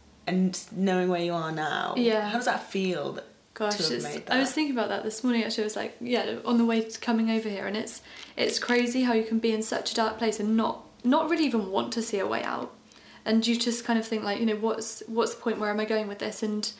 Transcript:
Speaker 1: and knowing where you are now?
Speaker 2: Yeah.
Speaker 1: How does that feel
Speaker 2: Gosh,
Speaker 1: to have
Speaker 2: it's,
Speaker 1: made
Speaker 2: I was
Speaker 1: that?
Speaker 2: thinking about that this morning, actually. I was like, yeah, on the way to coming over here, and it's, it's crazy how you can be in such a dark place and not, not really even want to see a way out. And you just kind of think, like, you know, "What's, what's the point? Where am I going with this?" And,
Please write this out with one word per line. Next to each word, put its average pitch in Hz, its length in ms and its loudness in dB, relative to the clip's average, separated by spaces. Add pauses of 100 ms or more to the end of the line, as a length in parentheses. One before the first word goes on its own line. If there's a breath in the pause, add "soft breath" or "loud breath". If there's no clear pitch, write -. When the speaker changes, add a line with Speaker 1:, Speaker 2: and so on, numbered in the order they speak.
(280)
Speaker 1:
and 185 320 2 (120)
knowing 185 380 2
where 175 120 2
you 170 120 0
are 160 180 -2
now? 151 460 -2
Speaker 2:
Yeah. 214 320 4
Speaker 1:
How 226 80 0
does 240 80 -4
that - 240 -2
feel 170 500 -2 (360)
Speaker 2:
Gosh, 208 220 -2
Speaker 1:
to 185 60 -2
have - 80 -2
Speaker 2:
it's, - 120 -4
Speaker 1:
made - 260 -8
Speaker 2:
I 247 80 2
was 269 120 2
Speaker 1:
that? - 40 -6
Speaker 2:
thinking 302 220 0
about 220 140 0
that 196 140 -4
this 214 200 -6
morning, 240 200 2
actually. 226 200 -2
I - 20 -2
was 214 100 -6
like, 214 240 -6
yeah, 233 360 -2 (100)
on 240 140 4
the 233 60 6
way 226 160 2
to - 180 -10
coming 226 320 2
over 220 180 0
here, 202 160 -4
and 202 100 -4
it's, - 280 -6 (320 loud breath)
it's - 240 0
crazy 240 420 2
how 247 120 4
you 220 100 4
can 226 160 0
be 226 120 2
in 220 120 0
such - 300 -4
a - 20 -6
dark - 240 0
place 220 200 0
and 214 160 2
not, - 300 0 (180)
not 311 240 4
really 311 180 2
even 220 260 0
want 233 220 0
to 233 100 -2
see 214 160 -2
a 196 80 0
way - 160 -2
out. - 280 -4 (540 loud breath)
And 220 200 4
you 233 120 4
just 233 260 -2
kind 226 140 2
of 220 80 0
think, 214 180 -2
like, 202 160 -2
you 233 60 2
know, 214 100 2
"What's, 220 520 -2
what's 226 260 0
the - 80 -14
point? 214 180 0
Where 208 100 0
am 208 120 0
I 214 40 0
going 214 220 0
with 202 120 -8
this?" 214 240 -4
And, 214 360 -2